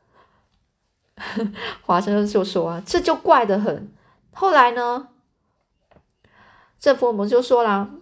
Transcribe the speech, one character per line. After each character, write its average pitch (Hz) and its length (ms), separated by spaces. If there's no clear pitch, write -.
<laughs> 226 680
华 180 180
生 208 260
就 208 180
说 170 240
啊 170 160
：“这 349 160
就 330 140
怪 277 320
得 202 120
很。” 202 340
后 381 180
来 254 220
呢， 240 360
这 277 160
福 254 140
尔 233 40
摩 202 120
斯 208 60
就 247 120
说 240 220
啦 202 260